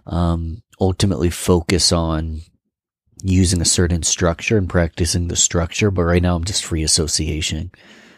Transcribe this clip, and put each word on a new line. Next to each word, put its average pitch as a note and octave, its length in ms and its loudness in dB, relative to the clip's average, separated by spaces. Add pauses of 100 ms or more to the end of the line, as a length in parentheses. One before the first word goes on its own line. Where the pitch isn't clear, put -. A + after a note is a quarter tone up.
um, E2+ 560 -2 (160)
ultimately F2+ 520 2
focus - 600 0
on D#2+ 520 -2 (800)
using F#2 400 2
a - 20 0
certain E2+ 380 2
structure - 560 0
and F2+ 100 0
practicing F2 600 0
the F2 80 -4
structure, E2+ 540 0
but F#2 120 0
right F2 180 4
now F2 160 2
I'm E2+ 80 -2
just G2 220 -6
free D#2+ 160 -2
association. D#2 880 -2 (480)